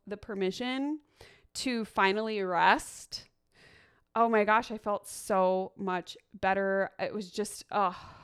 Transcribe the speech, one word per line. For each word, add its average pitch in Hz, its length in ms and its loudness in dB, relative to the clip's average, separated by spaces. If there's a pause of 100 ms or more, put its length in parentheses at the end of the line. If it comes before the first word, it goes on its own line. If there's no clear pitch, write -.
the 202 120 -10
permission 247 800 -2 (540)
to 233 320 -2
finally 208 560 0
rest, 180 880 2 (840)
oh 233 140 4
my 220 160 4
gosh, 220 280 2
I 220 60 -8
felt 208 300 -4
so 185 680 0
much 180 400 -6 (240)
better. 196 580 2
It - 140 -4
was 190 180 -8
just, - 400 -6
oh, 185 260 0 (260)